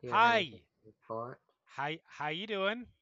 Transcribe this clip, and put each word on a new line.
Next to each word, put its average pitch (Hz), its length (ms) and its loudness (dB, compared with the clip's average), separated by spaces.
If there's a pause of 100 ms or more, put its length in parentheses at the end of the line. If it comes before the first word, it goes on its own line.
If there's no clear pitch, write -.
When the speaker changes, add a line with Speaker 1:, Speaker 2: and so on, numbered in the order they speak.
Speaker 1:
Do 123 60 -12
you 123 60 -6
have 208 80 6
Speaker 2:
Hi. 233 160 8
Speaker 1:
anything 151 220 -2 (240)
to - 40 -20
report? 113 540 -10 (360)
Speaker 2:
Hi, 151 300 -4
how - 220 -6
you 170 180 -4
doing? 214 400 -2 (140)